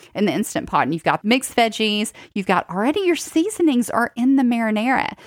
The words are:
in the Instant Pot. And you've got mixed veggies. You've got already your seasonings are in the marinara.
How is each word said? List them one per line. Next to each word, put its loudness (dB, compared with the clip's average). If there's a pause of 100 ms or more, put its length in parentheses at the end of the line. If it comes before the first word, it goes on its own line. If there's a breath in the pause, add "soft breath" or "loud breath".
(140 loud breath)
in -2
the 2
Instant -4
Pot. 0
And -2
you've -6
got 0
mixed 0
veggies. 0 (220 loud breath)
You've -4
got 0
already -2
your 2
seasonings 0
are -2
in 2
the 4
marinara. 0 (120 loud breath)